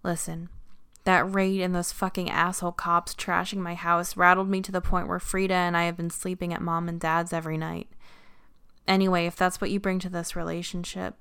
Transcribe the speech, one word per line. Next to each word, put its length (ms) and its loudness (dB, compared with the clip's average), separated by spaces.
Listen, 480 -4
that 300 4
raid 280 2
and 120 0
those 160 0
fucking 380 -2
asshole 440 0
cops 420 0
trashing 420 -2
my 180 -4
house 440 0
rattled 320 6
me 100 2
to 100 -8
the 120 -2
point 260 2
where 100 -2
Frida 360 0
and 200 2
I 100 4
have 120 -2
been 140 -4
sleeping 420 -4
at 80 -4
Mom 300 -2
and 100 -6
Dad's 320 0
every 240 -2
night. 320 -6
Anyway, 380 4
if 100 -2
that's 280 0
what 80 -4
you 100 0
bring 200 0
to 100 -6
this 260 -4
relationship 840 -6